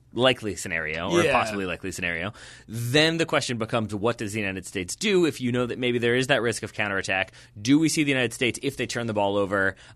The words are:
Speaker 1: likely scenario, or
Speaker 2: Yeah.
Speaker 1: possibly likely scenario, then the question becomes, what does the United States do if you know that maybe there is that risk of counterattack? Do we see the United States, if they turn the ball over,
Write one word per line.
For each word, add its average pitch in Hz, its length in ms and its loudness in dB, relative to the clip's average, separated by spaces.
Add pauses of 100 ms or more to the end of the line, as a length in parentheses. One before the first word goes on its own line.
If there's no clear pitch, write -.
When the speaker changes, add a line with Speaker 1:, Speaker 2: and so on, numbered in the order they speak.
(160)
Speaker 1:
likely 120 400 2
scenario, 82 540 -4
or 170 140 2
Speaker 2:
Yeah. 151 100 2
Speaker 1:
possibly 107 320 0
likely 90 260 -6
scenario, 87 420 -4 (340)
then 131 500 2
the 165 80 0
question 131 320 -2
becomes, 110 380 -2
what 113 240 0
does 107 140 -6
the 113 60 -4
United 95 260 -4
States 92 300 -6
do 190 300 4
if 139 160 -2
you 123 100 0
know 123 140 0
that 117 140 -6
maybe 123 180 0
there 120 180 2
is 127 120 2
that 135 160 4
risk 117 180 0
of 107 100 -8
counterattack? 98 600 -2 (280)
Do 135 200 6
we 160 100 4
see 156 140 2
the 143 80 2
United 123 200 2
States, - 300 0
if 135 160 -4
they 127 80 -2
turn 117 220 -4
the 110 60 -2
ball 101 240 2
over, 95 380 2 (200)